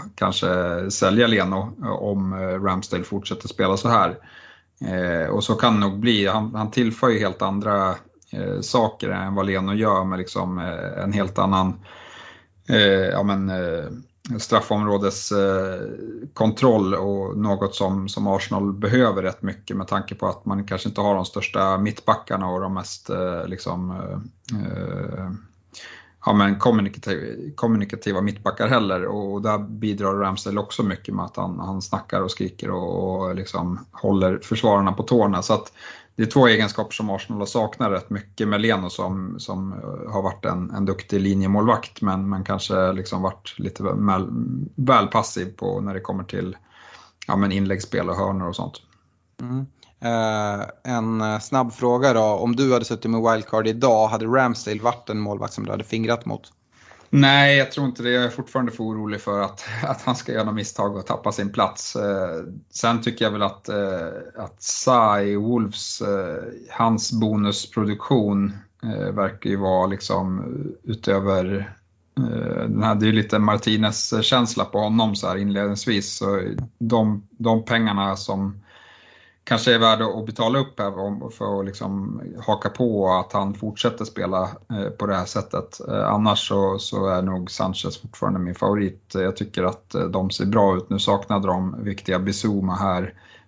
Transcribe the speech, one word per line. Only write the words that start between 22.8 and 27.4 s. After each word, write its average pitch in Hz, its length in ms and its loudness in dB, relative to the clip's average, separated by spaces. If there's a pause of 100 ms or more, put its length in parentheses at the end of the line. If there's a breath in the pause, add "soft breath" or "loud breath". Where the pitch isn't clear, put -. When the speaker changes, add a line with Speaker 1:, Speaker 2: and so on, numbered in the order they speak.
Speaker 1:
eh, 90 360 -2
liksom, 92 440 -6
eh, 95 680 -8
eh, 92 720 -6 (960 loud breath)
ja, 104 60 6
men 101 260 4
kommunikativ-, 101 960 0